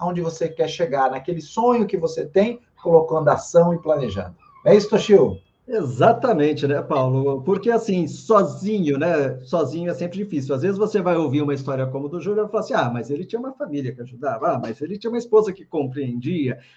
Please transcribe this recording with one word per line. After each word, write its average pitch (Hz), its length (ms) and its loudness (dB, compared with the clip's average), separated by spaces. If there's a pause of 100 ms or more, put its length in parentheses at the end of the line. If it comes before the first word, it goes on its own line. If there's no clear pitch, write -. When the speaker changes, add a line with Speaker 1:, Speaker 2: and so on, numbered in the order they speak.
Speaker 1:
onde 175 200 -4
você 165 280 -4
quer 156 200 -2
chegar, 139 420 0
naquele 165 300 -6
sonho 233 460 2
que 190 100 -4
você 160 300 -4
tem, 214 340 0 (220)
colocando 160 460 4
ação 170 440 4
e 170 60 -2
planejando. 113 560 -2 (300)
É 175 100 8
isso, 208 140 6
Toshio? 156 500 4 (320)
Speaker 2:
Exatamente, 156 960 2
né, 143 140 0
Paulo? 131 600 0
Porque, 190 280 0
assim, 202 380 0
sozinho, 180 920 0
né? 143 420 0
Sozinho 165 500 -4
é 165 40 -4
sempre 131 220 -8
difícil. 147 380 -4
Às 131 80 -2
vezes 190 160 -2
você 208 240 0
vai 175 120 2
ouvir 151 280 0
uma 143 100 -2
história 131 340 -4
como 135 220 -6
do 170 120 -8
Júlio 208 260 -2
e - 20 -16
fala 208 120 -2
assim, 247 140 -4
"Ah, 139 160 0
mas 120 200 -6
ele 156 160 -4
tinha 226 120 -6
uma 262 140 -10
família 143 420 -8
que 123 60 -16
ajudava, 123 520 -4
ah, 131 60 -2
mas 117 220 -8
ele 170 160 -8
tinha 220 140 -8
uma 240 80 -4
esposa 214 340 2
que 180 140 -18
compreendia", 135 920 -4 (180)